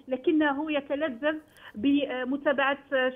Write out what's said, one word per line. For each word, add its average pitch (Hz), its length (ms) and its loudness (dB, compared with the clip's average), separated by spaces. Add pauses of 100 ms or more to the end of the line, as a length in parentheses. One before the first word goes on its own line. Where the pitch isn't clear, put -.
لكنه 302 640 0
يتلذذ 285 640 -2 (380)
بمتابعة 277 1040 0 (380)